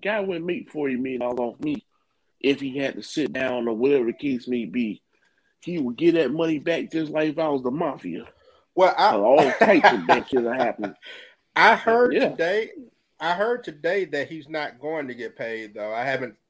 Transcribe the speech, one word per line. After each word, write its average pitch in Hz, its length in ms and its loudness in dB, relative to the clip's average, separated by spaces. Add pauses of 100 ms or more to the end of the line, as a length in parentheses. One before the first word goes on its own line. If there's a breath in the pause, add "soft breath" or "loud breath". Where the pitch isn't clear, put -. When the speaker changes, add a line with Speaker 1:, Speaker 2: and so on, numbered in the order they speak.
Speaker 1:
guy 208 180 -2
wouldn't 180 260 -4
make - 260 -6
forty 139 260 -2
million 131 240 -4
dollars 123 180 -4
off 120 220 -4
me 147 240 -6 (560)
if 139 180 2
he 135 200 -8
had 135 160 -4
to 104 60 -14
sit 135 300 -4
down 127 380 -2
or 110 80 -4
whatever 131 300 2
the 120 60 -2
case 131 320 -6
may 120 200 -4
be. 107 360 -4 (600)
He 170 180 -6
would 123 160 -4
get 165 200 4
that 143 180 2
money 160 260 0
back 165 320 -4
just 156 220 -4
like 156 160 0
if 147 100 -6
I 160 80 0
was 139 160 -2
the 123 80 -2
mafia. 131 540 -6 (500 soft breath)
Speaker 2:
Well, 180 220 6
I 180 140 6
Speaker 1:
So 104 120 2
all 143 280 6
types 208 400 6
of - 160 0
bad - 200 4
shit 123 180 0
happen. 117 500 -4 (300 loud breath)
Speaker 2:
<laughs> - 300 -14
I 202 200 8
heard 233 360 2
Speaker 1:
Yeah. 180 180 2
Speaker 2:
today, 170 420 -2 (480)
I 170 160 0
heard 240 280 -2
today 165 420 -4
that 143 240 -4
he's 156 200 -14
not 151 300 -6
going 147 300 -6
to 120 40 -8
get 117 220 -12
paid, 110 400 -10
though. 107 180 -8
I 117 100 -4
haven't 131 320 -6 (140)